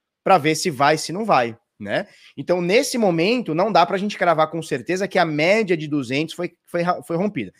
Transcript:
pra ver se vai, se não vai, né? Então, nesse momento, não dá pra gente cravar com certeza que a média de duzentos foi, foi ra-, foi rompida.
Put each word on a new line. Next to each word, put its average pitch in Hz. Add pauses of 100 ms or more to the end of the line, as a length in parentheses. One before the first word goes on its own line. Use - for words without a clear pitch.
(220)
pra 190
ver 151
se -
vai, 143
se 156
não 208
vai, 127 (200)
né? 117 (300)
Então, 175
nesse 226
momento, 190
não 196
dá 175
pra 180
gente 202
cravar 160
com 165
certeza 180
que 196
a 175
média 175
de 156
duzentos 143
foi, 175
foi 175
ra-, 170
foi 170
rompida. 156